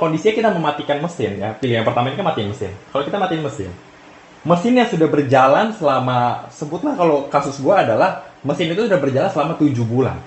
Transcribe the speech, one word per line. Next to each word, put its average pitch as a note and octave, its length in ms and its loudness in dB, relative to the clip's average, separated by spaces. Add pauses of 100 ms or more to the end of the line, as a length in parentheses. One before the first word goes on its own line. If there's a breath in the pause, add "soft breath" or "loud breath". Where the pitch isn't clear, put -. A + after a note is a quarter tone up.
kondisinya E3 320 0
kita A3 200 2
mematikan D3 480 -2
mesin G#2 400 -4
ya, G#2+ 160 -4
pilih A#2 240 0
yang A2 60 -4
pertama B2 220 0
ini - 80 -6
kan F#3+ 80 -4
matiin A#2 240 -2
mesin. G2 240 -8 (160)
Kalau C#3+ 160 -2
kita F#3 160 -4
matiin F3 200 -2
mesin, A#2 280 -8 (760)
mesin F3 320 2
yang A#3+ 120 4
sudah D#3+ 200 2
berjalan C#3+ 680 4
selama, B2 720 0
sebutlah E3+ 480 -6
kalau D3+ 320 2
kasus C#3 320 -2
gue E3 140 4
adalah, D#3 500 2 (160)
mesin E3 320 -2
itu G#3+ 120 0
sudah G3 120 2
berjalan C#3 320 0
selama D#3 320 -2
tujuh A#2+ 240 2
bulan. A2+ 420 0